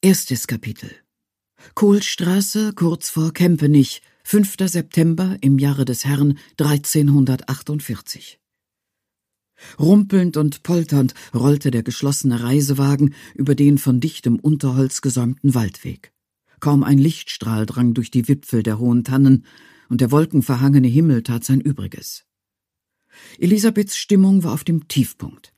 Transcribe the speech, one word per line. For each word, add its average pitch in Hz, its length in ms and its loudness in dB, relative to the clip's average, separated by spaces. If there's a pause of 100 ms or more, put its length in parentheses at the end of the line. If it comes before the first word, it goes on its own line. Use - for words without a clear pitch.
Erstes 190 420 0
Kapitel. - 440 -10 (840)
Kohlstraße, 202 960 0
kurz 170 360 -4
vor 160 220 -2
Kempenich, 151 680 2 (240)
fünfter 196 420 0
September 170 720 -2
im 139 200 2
Jahre 139 260 0
des 120 180 -6
Herrn 143 340 0 (200)
dreizehnhundertachtundvierzig. 143 1800 -2 (1400)
Rumpelnd 185 560 2
und 151 260 -2
polternd 151 520 0 (200)
rollte 139 380 0
der 117 120 -2
geschlossene 131 600 -4
Reisewagen 139 720 0 (180)
über 139 220 -2
den 143 220 4
von 127 240 0
dichtem 123 400 -4
Unterholz 135 600 -2
gesäumten 127 540 -2
Waldweg. - 560 -6 (480)
Kaum 143 240 2
ein 139 140 4
Lichtstrahl 113 680 -2
drang 120 280 -2
durch 117 180 -6
die 120 160 -2
Wipfel 139 340 -2
der 107 180 -4
hohen 120 260 0
Tannen, 135 400 4 (420)
und 123 140 -2
der 123 100 0
wolkenverhangene 139 800 2
Himmel 135 340 2
tat 117 220 -6
sein 135 160 0
Übriges. - 640 -10 (1120)
Elisabeths 208 560 0
Stimmung 190 480 2
war 165 80 -4
auf 143 140 -6
dem 165 240 -2
Tiefpunkt. - 680 -4